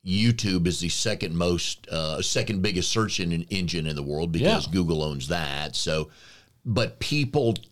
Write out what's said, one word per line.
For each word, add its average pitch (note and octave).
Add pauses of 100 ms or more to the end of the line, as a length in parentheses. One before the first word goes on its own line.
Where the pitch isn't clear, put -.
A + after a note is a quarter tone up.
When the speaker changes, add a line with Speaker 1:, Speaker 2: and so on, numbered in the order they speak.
Speaker 1:
YouTube G2
is E2
the E2+
second G2
most, F2
uh, D#2
second G#2
biggest F#2
search A2
en-, E2+
engine E2+
in D2+
the C#2+
world D2+
because -
Speaker 2:
Yeah. D2
Speaker 1:
Google E2
owns C#2+
that. D2+
So, - (540)
but -
people C#3+ (180)